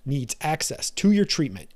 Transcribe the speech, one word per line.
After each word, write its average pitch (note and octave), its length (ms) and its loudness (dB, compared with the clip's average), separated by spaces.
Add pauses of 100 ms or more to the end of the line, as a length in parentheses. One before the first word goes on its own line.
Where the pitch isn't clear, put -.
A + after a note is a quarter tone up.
needs C3 360 -4
access - 500 -4
to G3+ 200 4
your G3+ 140 6
treatment G2+ 500 -2